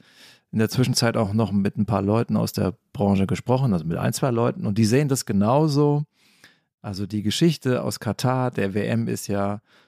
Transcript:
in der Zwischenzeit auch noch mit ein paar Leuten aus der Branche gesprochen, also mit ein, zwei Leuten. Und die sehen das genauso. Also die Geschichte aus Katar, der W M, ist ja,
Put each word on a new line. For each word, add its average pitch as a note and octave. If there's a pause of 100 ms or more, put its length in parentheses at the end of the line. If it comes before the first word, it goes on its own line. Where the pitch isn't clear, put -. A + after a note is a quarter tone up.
(520)
in -
der A2
Zwischenzeit A#2
auch G#2+
noch G#2
mit G2+
ein G#2+
paar G2
Leuten G#2+
aus A2
der F#2+ (160)
Branche G2
gesprochen, B2
also E2
mit E2+
ein, A#2
zwei C#3
Leuten. A#2
Und G#2
die A2+
sehen C3
das C3
genauso. C#3+ (800)
Also G2
die G2+
Geschichte B2
aus B2
Katar, B2+
der G2
W G#2
M, A#2
ist A2+
ja, G2+ (260)